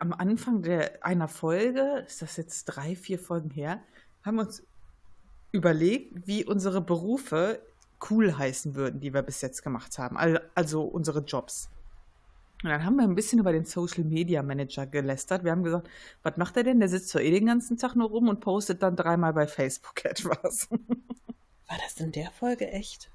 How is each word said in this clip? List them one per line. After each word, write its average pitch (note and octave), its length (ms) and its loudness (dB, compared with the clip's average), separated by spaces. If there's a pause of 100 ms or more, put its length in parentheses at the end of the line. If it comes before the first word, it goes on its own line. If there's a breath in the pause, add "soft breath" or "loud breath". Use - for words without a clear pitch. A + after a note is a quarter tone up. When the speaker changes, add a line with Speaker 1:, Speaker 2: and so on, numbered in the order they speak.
Speaker 1:
am E3+ 120 0
Anfang G#3+ 500 0
der, E3 440 0
einer E3+ 220 2
Folge, B3 760 0
ist - 140 -14
das D#3+ 160 -10
jetzt - 300 -8
drei, D#3+ 300 -6
vier F3+ 220 -6
Folgen E3+ 320 -4
her, D3+ 300 -6 (420 soft breath)
haben A3 180 0
uns G#3+ 220 -6 (920)
überlegt, F3+ 720 2
wie G#3 180 -2
unsere F#3+ 380 0
Berufe F3+ 800 0 (480)
cool G#3 260 6
heißen C3+ 380 -4
würden, C3+ 260 -2
die C3+ 140 -6
wir C#3 80 2
bis C3+ 180 -8
jetzt C3 220 -6
gemacht - 360 -6
haben. B2+ 200 -6
Al-, D#3+ 240 4 (120)
also D#3 280 0
unsere D3+ 380 -2
Jobs. - 500 -6 (920)
Und F3 60 -2
dann D3+ 160 0
haben A3 120 4
wir C4 80 6
ein F#3+ 100 4
bisschen G#3+ 240 4
über F#3+ 140 6
den D#3+ 120 2
Social F3 400 -2
Media D#3+ 380 2
Manager C#3 440 -4
gelästert. C#3 580 -2
Wir E3 60 2
haben F3 140 2
gesagt, E3+ 240 -2 (340 loud breath)
was - 140 -4
macht F3 200 -2
der A#3+ 60 6
denn? B3 160 4
Der G3 120 6
sitzt F#3 180 -2
zwar C#3 140 2
eh D3 80 4
den G3+ 160 6
ganzen A#3+ 320 2
Tag B3 180 -2
nur A3+ 140 4
rum A#3 180 4
und G#3 120 2
postet G3 420 0
dann F#3 140 4
dreimal E3+ 360 4
bei D#3 140 2
Facebook - 580 -4
<laughs> - 0 -
etwas. - 680 -2
Speaker 2:
War - 1120 -8
das - 160 -8
in D#3+ 140 -4
der D#3 200 -6
Folge A#3+ 380 -2
echt? - 440 -10